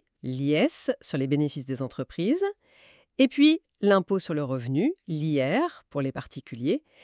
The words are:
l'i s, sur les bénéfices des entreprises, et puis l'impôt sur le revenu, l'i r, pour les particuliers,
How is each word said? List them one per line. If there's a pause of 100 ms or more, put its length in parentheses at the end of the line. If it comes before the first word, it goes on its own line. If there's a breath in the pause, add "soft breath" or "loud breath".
(240)
l'i
s,
sur
les
bénéfices
des
entreprises, (760 soft breath)
et
puis (240)
l'impôt
sur
le
revenu, (160)
l'i
r,
pour
les
particuliers, (200 soft breath)